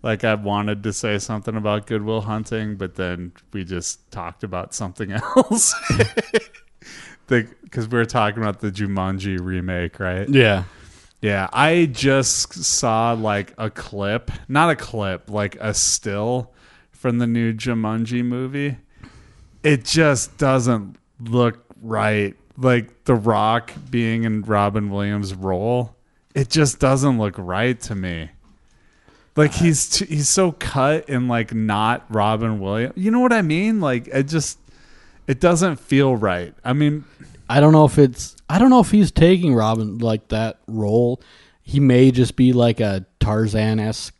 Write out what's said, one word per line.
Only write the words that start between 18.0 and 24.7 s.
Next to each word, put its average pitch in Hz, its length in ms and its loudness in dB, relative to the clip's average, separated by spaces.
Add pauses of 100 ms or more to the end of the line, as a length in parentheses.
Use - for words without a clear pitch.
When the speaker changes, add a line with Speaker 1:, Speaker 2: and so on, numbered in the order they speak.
Speaker 1:
movie. 131 520 -6 (840)
It 147 220 2
just 151 540 0
doesn't 123 560 0 (240)
look 117 400 0 (200)
right. 107 560 -2 (220)
Like, 123 480 0
The 135 80 4
Rock 110 580 2 (200)
being 113 320 0
in 107 180 -2
Robin 104 480 0